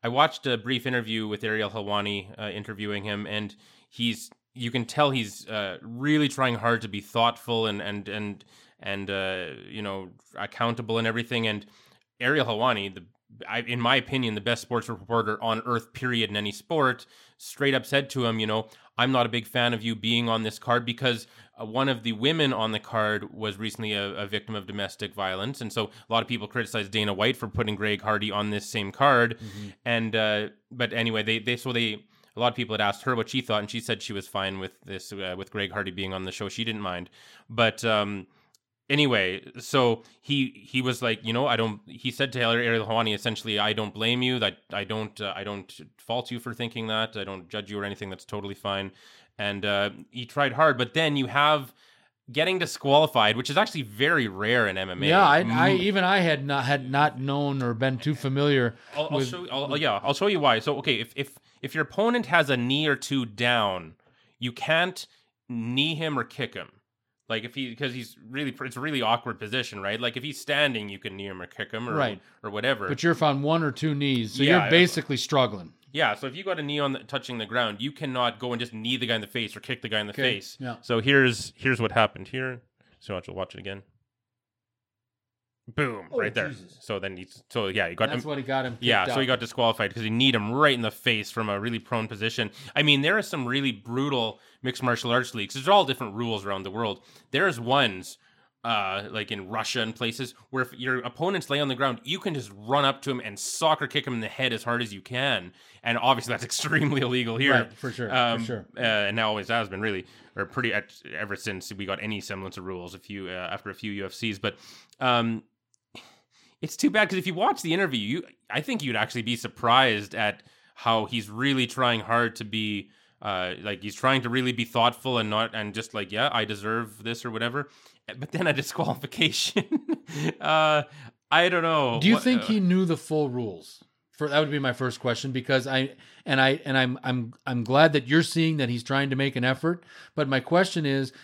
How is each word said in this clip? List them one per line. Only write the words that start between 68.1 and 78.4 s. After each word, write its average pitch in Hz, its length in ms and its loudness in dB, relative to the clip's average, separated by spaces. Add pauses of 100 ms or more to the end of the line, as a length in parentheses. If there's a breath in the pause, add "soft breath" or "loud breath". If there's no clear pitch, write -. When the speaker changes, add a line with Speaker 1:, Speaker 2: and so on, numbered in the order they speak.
Speaker 1:
really, 135 300 -4
it's 131 160 -8
a 123 60 -8
really 147 200 -2
awkward 117 380 0
position, 110 420 -4
right? 101 180 -2
Like, 120 180 -2
if 123 60 -8
he's 143 160 -10
standing, 135 500 0
you 98 100 -12
can 95 160 -10
knee 98 120 -8
him 92 140 -10
or 90 60 -10
kick - 240 -10
him 117 180 -6
or, 110 60 -2
Speaker 2:
Right. 117 260 0 (220 soft breath)
Speaker 1:
or 110 60 -8
whatever. 104 400 -2
Speaker 2:
But 131 140 -2
you're 165 120 6
found 143 260 2
one 160 220 2
or 147 80 0
two 151 240 -2
knees, 127 380 0
so 131 100 2
Speaker 1:
Yeah, 165 140 8
Speaker 2:
you're - 80 4
Speaker 1:
if - 60 2
Speaker 2:
basically 170 460 4
struggling. 104 560 0 (200)
Speaker 1:
Yeah, 139 220 2
so 139 120 -8
if 131 80 -8
you 190 80 -12
got 185 160 -2
a 151 40 -6
knee 147 160 -2
on 139 140 2
the, 131 60 -6
touching 127 380 -8
the 110 80 -4
ground, 107 360 0
you 139 120 -4
cannot 123 460 -2
go 123 140 -4